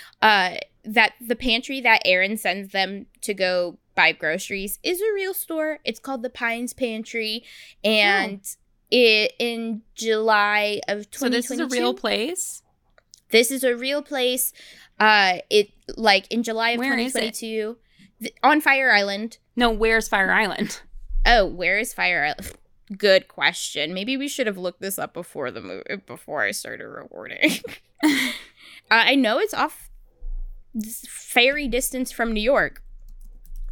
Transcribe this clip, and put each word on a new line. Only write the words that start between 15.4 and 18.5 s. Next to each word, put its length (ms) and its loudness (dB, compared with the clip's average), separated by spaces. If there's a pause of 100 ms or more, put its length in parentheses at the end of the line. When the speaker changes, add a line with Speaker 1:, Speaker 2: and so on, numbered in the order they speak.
Speaker 1:
it, 200 4 (260)
like, 360 4
in 120 0
July 260 -2
of 80 -2
Speaker 2:
Where 180 0
is 120 -2
it? 100 -4
Speaker 1:
twenty 140 -2
twenty-two, 460 -6 (420)
th-, 220 -10
on 180 6